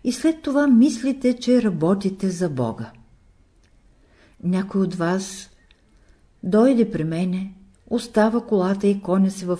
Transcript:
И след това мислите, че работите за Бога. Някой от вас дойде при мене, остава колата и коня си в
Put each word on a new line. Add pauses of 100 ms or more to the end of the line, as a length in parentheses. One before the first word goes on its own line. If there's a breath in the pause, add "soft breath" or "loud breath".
И
след
това
мислите,
че
работите
за
Бога. (1500 soft breath)
Някой
от
вас (920)
дойде
при
мене, (360)
остава
колата
и
коня
си
в